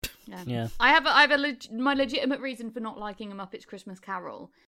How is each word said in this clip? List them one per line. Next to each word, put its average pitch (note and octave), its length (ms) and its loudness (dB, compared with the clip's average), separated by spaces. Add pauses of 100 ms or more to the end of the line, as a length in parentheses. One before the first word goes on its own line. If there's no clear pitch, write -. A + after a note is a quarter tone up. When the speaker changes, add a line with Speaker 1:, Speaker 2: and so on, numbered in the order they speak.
(280)
Speaker 1:
Yeah. F#3 180 -12
Speaker 2:
Yeah. A#2 220 -2 (120)
Speaker 1:
I B3 120 6
have D#4 160 6
a, - 20 4
I C#4+ 120 8
have C#4+ 100 6
a D4 60 6
leg-, C#4 340 -4
my B3+ 240 0
legitimate C4+ 440 0
reason A#3 300 -8
for A#3 120 -10
not - 180 -8
liking G#3 320 -10
A G3 40 -12
Muppet's F#3+ 300 -12
Christmas F#3+ 340 -16
Carol F3 520 -10 (260)